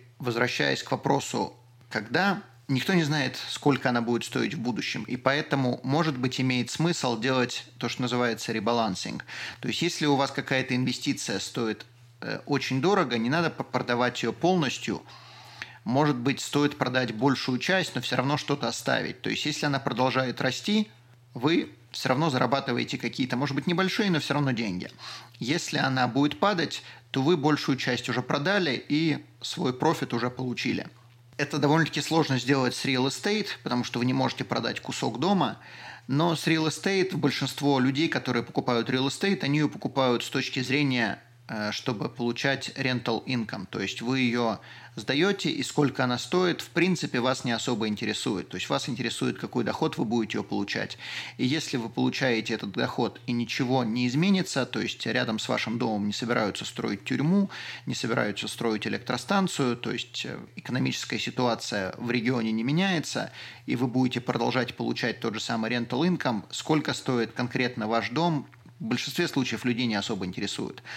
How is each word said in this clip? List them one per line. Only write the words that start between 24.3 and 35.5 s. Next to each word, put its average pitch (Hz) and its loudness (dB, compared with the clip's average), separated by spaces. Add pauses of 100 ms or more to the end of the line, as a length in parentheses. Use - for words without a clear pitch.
равно 139 4
деньги. 104 -2 (500)
Если 147 -2
она 131 2
будет 143 2
падать, 196 2 (300)
то 135 2
вы 165 4
большую 143 2
часть 123 -2
уже 113 0
продали 156 0
и 151 2 (220)
свой - -2
профит 147 0
уже 120 0
получили. 123 -4 (500)
Это 151 -2
довольно-таки 151 4
сложно 143 2
сделать 127 2
с - -6
real 131 2
estate, 202 0 (120)
потому 123 0
что - -4
вы 123 2
не 127 2
можете 131 0
продать 113 -2
кусок 120 -4
дома. 160 2 (500)